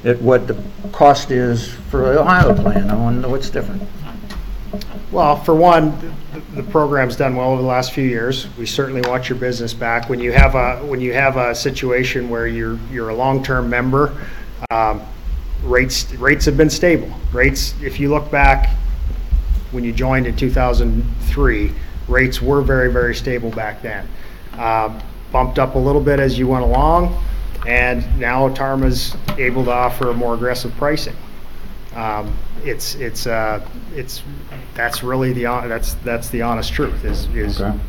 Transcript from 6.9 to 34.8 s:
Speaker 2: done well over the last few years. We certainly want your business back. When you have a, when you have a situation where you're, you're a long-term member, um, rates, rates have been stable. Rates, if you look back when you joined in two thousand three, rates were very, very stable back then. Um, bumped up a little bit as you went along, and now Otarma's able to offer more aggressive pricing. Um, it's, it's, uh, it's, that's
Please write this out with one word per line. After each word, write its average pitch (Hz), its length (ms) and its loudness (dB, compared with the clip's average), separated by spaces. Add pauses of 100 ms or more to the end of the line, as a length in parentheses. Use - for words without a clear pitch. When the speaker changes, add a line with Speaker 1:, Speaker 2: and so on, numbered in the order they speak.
Speaker 2:
done 131 200 0
well 127 160 0
over 131 100 0
the 131 60 0
last 127 260 0
few 139 100 -2
years. 123 440 -2 (100)
We 117 80 -8
certainly 131 420 -2
want 127 220 -2
your 123 80 -2
business 117 360 -4
back. 117 360 -2
When 123 100 -2
you 120 120 -2
have 135 240 6
a, 127 300 0
when 135 140 -4
you 123 140 -2
have 135 240 2
a 120 160 0
situation 127 760 -2
where 117 180 -2
you're, 113 320 -4 (120)
you're 117 180 -4
a 110 60 -4
long-term 131 540 0
member, 131 480 2 (540)
um, 110 320 2 (600)
rates, 123 500 0
rates 135 320 2
have 139 120 4
been 156 120 6
stable. 156 440 2 (180)
Rates, 131 500 0
if 139 180 -6
you 143 100 0
look 147 220 0
back 139 440 4 (960)
when 123 120 -4
you 117 100 -2
joined 131 340 2
in 117 80 -2
two 131 140 0
thousand 120 560 4 (220)
three, 113 440 2 (360)
rates 127 340 2
were 139 200 2
very, 131 300 2
very 120 220 2
stable 117 380 -4
back 107 300 -6
then. 104 260 -8 (460)
Um, 113 480 0 (300)
bumped 127 280 2
up 131 160 0
a 135 40 2
little 139 220 2
bit 139 180 2
as 127 200 2
you 127 80 2
went 127 160 2
along, 156 580 4 (460)
and 123 360 2 (160)
now 127 300 2
Otarma's 135 680 0 (220)
able 127 280 0
to 123 60 0
offer 123 420 2
more 117 200 0
aggressive 120 420 -2
pricing. 151 400 -2 (800)
Um, 107 420 -4 (260)
it's, - 320 -4
it's, 127 320 -6
uh, 110 380 -2 (300)
it's, - 280 -8 (500)
that's 117 300 -4